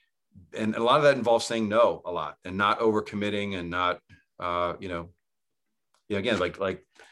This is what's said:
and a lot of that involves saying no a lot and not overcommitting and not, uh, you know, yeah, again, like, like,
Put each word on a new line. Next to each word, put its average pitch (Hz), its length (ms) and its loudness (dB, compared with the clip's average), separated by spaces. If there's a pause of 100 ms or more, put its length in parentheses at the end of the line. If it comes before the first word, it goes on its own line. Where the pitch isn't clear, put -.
(560)
and 107 180 -2
a 117 80 -2
lot 123 160 4
of 151 60 4
that 139 120 6
involves 117 280 2
saying 113 240 -2
no 104 380 4
a 87 40 -6
lot 78 340 -6
and 92 120 -8
not 101 240 2
overcommitting 104 760 -2
and 87 120 -8
not, 90 300 -2 (400)
uh, 87 400 -2
you 95 80 -10
know, 85 220 -8 (1000)
yeah, 101 100 -4
again, 104 200 -2
like, 87 200 -4
like, 95 280 -4 (260)